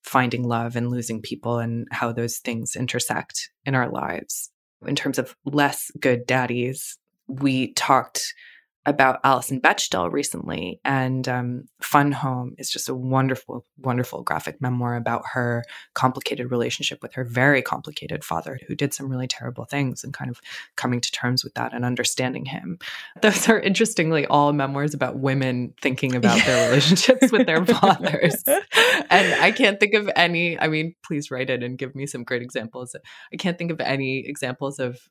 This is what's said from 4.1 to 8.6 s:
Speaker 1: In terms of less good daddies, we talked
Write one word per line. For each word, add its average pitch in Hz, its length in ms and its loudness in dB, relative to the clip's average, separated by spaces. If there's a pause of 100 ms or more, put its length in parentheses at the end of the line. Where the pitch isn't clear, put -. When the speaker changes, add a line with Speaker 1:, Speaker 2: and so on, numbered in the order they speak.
Speaker 1:
In 139 80 -2
terms 139 240 -2
of - 160 -6 (120)
less 143 520 0
good 123 280 2
daddies, 123 720 -2 (280)
we 131 460 -2
talked - 640 0 (520)